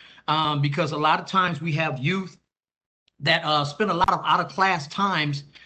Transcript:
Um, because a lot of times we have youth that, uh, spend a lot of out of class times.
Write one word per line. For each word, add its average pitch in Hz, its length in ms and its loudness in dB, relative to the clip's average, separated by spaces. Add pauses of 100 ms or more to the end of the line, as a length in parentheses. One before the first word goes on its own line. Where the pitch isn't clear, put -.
(300)
Um, 151 320 0
because 147 320 0
a 147 40 -4
lot 156 220 2
of 170 60 -10
times 175 360 0
we 165 120 -4
have 151 260 -2
youth 180 380 -2 (840)
that, 160 260 0
uh, 151 180 2
spend 147 280 -2
a - 20 2
lot 185 180 2
of 170 140 0
out 170 140 4
of 170 100 -2
class 185 380 0
times. 156 560 -2 (220)